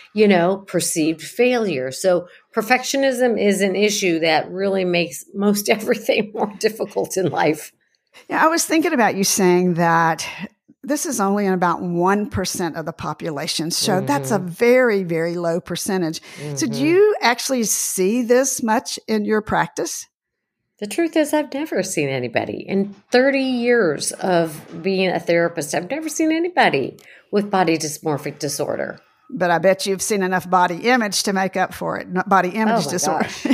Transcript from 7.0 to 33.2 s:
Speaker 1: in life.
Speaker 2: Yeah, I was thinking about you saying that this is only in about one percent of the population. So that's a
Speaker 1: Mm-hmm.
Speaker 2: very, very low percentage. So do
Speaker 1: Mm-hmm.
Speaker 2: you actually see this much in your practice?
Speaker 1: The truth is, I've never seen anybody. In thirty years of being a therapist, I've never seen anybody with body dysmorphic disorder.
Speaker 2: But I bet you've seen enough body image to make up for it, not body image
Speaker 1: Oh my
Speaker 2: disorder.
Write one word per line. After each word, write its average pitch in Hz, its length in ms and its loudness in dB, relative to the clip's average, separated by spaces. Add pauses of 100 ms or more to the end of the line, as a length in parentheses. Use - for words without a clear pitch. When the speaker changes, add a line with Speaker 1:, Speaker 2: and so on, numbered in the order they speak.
Speaker 1:
in 180 140 0
life. 156 400 -2 (580)
Speaker 2:
Yeah, 294 140 2
I 311 40 6
was 320 180 2
thinking 330 280 2
about 220 220 2
you 196 80 0
saying 180 520 4
that 165 520 2 (540)
this 285 260 -4
is 254 120 -4
only 202 280 2
in 190 60 2
about 175 280 0
one 185 480 0
percent 170 480 -4
of 160 80 -8
the 165 80 -6
population. 156 800 -6
So 190 300 0
that's 139 300 -2
a - 60 2
Speaker 1:
Mm-hmm. 185 120 -4
Speaker 2:
very, 233 540 2
very 170 320 -2
low 170 240 -2
percentage. 170 640 -4 (340)
So 139 120 -2
do 220 60 -4
Speaker 1:
Mm-hmm. 254 120 -2
Speaker 2:
you 392 360 6
actually 247 420 0
see 196 580 0
this 247 420 2
much 226 440 -2
in 214 180 0
your 214 160 0
practice? - 680 -4 (680)
Speaker 1:
The - 100 -8
truth 330 280 -2
is, 302 180 2
I've 302 200 -2
never 285 300 -4
seen 147 260 -2
anybody. 120 500 -2
In 196 340 -4 (160)
thirty 269 320 4
years 240 680 0
of 170 720 -2
being 190 240 0
a 170 120 0
therapist, 170 540 0
I've 180 160 -4
never 320 200 -6
seen 311 220 0
anybody 277 680 0 (340)
with 208 180 0
body 180 280 2
dysmorphic 151 640 -6
disorder. - 600 -6 (300)
Speaker 2:
But 175 200 -2
I 165 80 2
bet 190 300 2
you've 190 160 -2
seen 208 180 0
enough 185 260 0
body 180 420 2
image 226 340 2
to 202 100 0
make 190 240 -2
up 185 160 -2
for 165 240 -6
it, - 140 -10
not 180 180 -2
body 185 200 4
image 220 340 2
Speaker 1:
Oh - 20 -2
my 139 60 -4
Speaker 2:
disorder. 170 380 -2 (240)